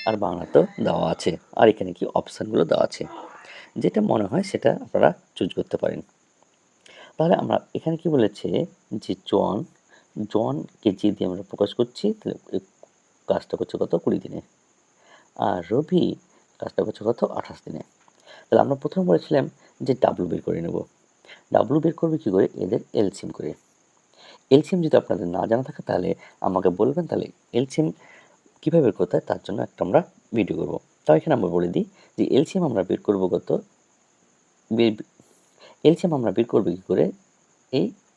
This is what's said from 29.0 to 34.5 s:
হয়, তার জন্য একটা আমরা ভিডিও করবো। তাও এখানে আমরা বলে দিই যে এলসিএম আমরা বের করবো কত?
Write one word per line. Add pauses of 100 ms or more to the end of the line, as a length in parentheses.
হয়,
তার
জন্য
একটা
আমরা (320)
ভিডিও
করবো। (240)
তাও
এখানে
আমরা
বলে
দিই (340)
যে
এলসিএম
আমরা
বের
করবো
কত? (1200)